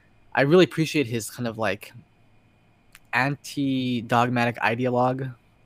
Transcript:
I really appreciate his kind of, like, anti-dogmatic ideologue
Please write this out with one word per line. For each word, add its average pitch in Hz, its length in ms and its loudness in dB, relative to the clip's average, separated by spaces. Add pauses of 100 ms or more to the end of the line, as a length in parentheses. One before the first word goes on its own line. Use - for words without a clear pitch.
(360)
I 123 60 4
really 160 240 6
appreciate 151 420 -2
his 113 220 -6
kind 120 180 -8
of, 113 100 -6
like, 107 360 -4 (1200)
anti-dogmatic 123 1400 0
ideologue 123 760 0 (320)